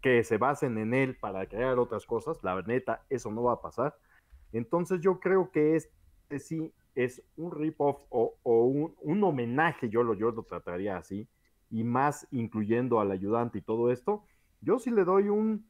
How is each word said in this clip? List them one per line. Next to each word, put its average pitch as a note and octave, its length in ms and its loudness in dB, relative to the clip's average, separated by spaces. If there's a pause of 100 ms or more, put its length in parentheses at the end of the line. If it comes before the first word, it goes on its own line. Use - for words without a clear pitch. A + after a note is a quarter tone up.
que B2 240 4
se A2+ 120 0
basen C3 420 0
en A2 140 -2
él C3 220 0
para F#2+ 300 -6
crear B2 340 0
otras A2+ 260 -2
cosas, C3 380 -6
la F#2 200 -2
neta, A#2 460 -4
eso A#2+ 220 -4
no A2+ 120 -4
va A#2+ 100 2
a - 80 -6
pasar. B2 340 -4 (580)
Entonces F3 460 -2
yo F#3 220 0
creo F#3 280 2
que D#3 280 2
este - 640 -10
sí D#3+ 340 -8 (200)
es B2 300 -4 (140)
un E3 160 -8
rip-off D3 560 -2
o, C3 340 0
o A#2 220 6
un, D3 340 0
un F#3+ 240 0
homenaje, C#3 640 0
yo A2+ 160 2
lo, A2+ 100 2
yo A2 180 0
lo A2+ 120 -8
trataría F2+ 540 -6
así, G2 280 -10 (440)
y A2+ 160 -4
más C3+ 460 0
incluyendo A2+ 680 0
al G2+ 120 2
ayudante G#2 480 -2
y - 20 -12
todo A#2 320 0
esto, G#3 320 -4 (340)
yo E3 180 0
sí B3 140 -4
le G3+ 140 4
doy G3 240 4
un G#3+ 400 0